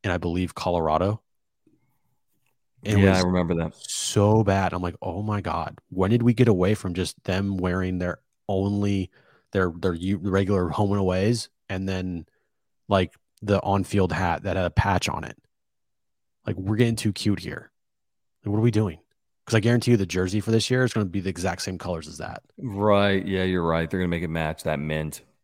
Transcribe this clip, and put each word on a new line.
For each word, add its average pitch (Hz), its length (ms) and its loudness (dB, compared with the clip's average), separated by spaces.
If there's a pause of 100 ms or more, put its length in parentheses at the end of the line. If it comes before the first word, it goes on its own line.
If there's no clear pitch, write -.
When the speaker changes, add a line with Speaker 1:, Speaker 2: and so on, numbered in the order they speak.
Speaker 1:
And 98 100 -2
I 90 40 0
believe 87 380 -2
Colorado. 87 640 0 (1600)
It 104 160 0
Speaker 2:
Yeah, 98 140 8
I 92 60 4
Speaker 1:
was 92 80 2
Speaker 2:
remember 90 300 0
that. 82 200 -4
Speaker 1:
so - 680 2
bad. 98 300 0
I'm 90 80 -6
like, 87 200 -6
"Oh 90 200 -6
my 107 180 -4
God, 82 400 -6 (100)
when 92 220 0
did 117 100 4
we 120 120 4
get 117 160 4
away 95 260 4
from 90 180 -6
just 85 300 -4
them 98 320 -2
wearing 92 440 -2
their 90 200 -4 (300)
only, 101 600 0 (420)
their, 92 260 2
their 87 160 0
u-, 90 240 -2
regular 95 500 0
home 98 240 0
and 101 80 0
aways, 98 480 0 (220)
and 95 180 -6
then, 92 380 -6 (640)
like, 95 240 2 (280)
the 101 220 2
on-field 98 480 0
hat 85 320 -2
that 92 140 -2
had 92 80 0
a 87 40 -2
patch - 380 2
on - 160 -4
it? 57 140 -14 (1080)
Like, 98 120 -4
we're 95 180 -2
getting 117 220 2
too 104 160 -2
cute 101 260 -2
here. - 320 -12 (720)
Like, 101 80 -4
what 101 60 0
are 110 60 2
we 120 80 4
doing?" 101 280 0 (460)
'Cause - 100 0
I 110 60 4
guarantee 120 300 2
you 120 60 6
the 98 80 0
jersey 92 360 -2
for 113 100 -4
this 110 180 2
year 127 140 2
is 120 80 0
gonna 104 140 0
be 95 160 -4
the 92 80 -4
exact 87 320 -4
same 92 160 -6
colors 80 320 -8
as - 80 -16
that. - 260 -12 (140)
Speaker 2:
Right. 101 680 2
Yeah, 95 180 0
you're 92 220 2
right. 82 240 0
They're 95 120 -2
gonna 90 80 0
make 85 140 -2
it 85 60 -4
match 80 340 -4
that 76 160 -2
mint. 76 420 -6 (220)